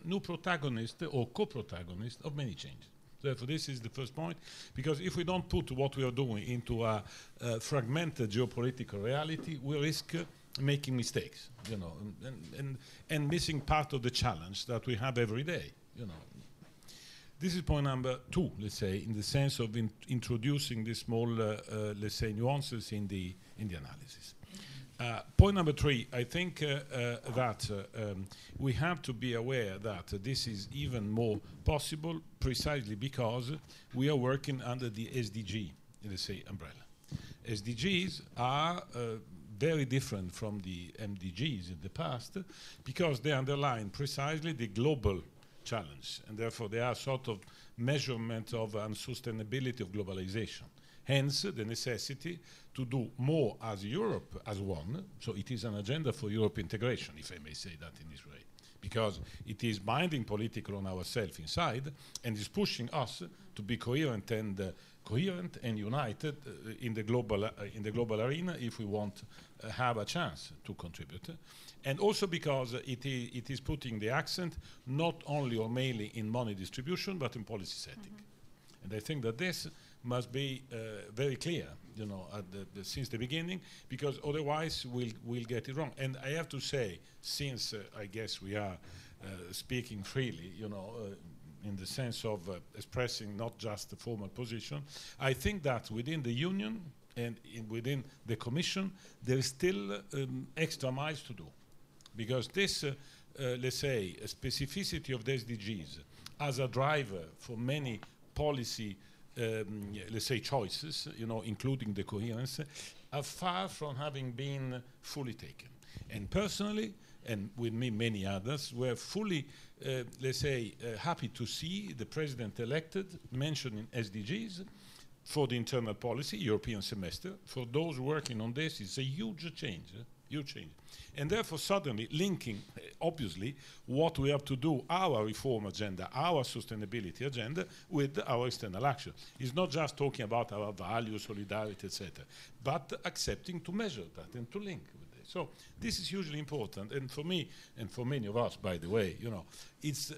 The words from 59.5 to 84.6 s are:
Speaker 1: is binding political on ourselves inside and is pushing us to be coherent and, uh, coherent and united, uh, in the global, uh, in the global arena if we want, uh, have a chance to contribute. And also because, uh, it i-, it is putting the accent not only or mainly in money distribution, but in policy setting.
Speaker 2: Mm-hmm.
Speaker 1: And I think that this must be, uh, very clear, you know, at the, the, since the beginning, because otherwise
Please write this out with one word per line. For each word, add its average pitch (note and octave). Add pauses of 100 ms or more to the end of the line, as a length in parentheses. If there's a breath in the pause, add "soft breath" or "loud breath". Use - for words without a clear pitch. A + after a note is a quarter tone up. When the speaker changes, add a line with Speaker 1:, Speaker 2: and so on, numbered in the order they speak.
Speaker 1:
is G#2+
binding B2+
political G#2
on G2
ourselves F#2
inside C3+ (320 loud breath)
and A2
is G#2
pushing D#3
us A2+ (320 loud breath)
to A2
be A2
coherent B2+
and, G#2+
uh, G2 (400 loud breath)
coherent F3+
and A2
united, B2 (100)
uh, F#2+ (100)
in A#2
the G#2+
global, G#2+
uh, A2 (220)
in G#2+
the G#2+
global A2
arena D#3+
if A#2
we A2
want, G#2 (400 loud breath)
uh, A2
have A#2+
a G#2
chance B2+ (140)
to G#2
contribute. E2 (560 loud breath)
And C#3
also G3+
because, C3+
uh, B2+
it C3
i-, B2
it B2
is C3+
putting C3+
the G#2+
accent D#3+ (280 loud breath)
not D#3+
only C#3
or A2
mainly A#2+
in G#2+
money A2+
distribution, C#3+
but C3
in G#2
policy G2+
setting. -
Speaker 2:
Mm-hmm. -
Speaker 1:
And F#2+
I G#2+
think C#3+
that A2+
this F3+ (360 loud breath)
must B2
be, C3+ (100)
uh, G#2+
very C3+
clear, C3+ (280)
you G#2+
know, F#2+
at G2+
the, G2
the, G2
since B2+
the A#2
beginning, E3 (300 loud breath)
because C3+
otherwise D3+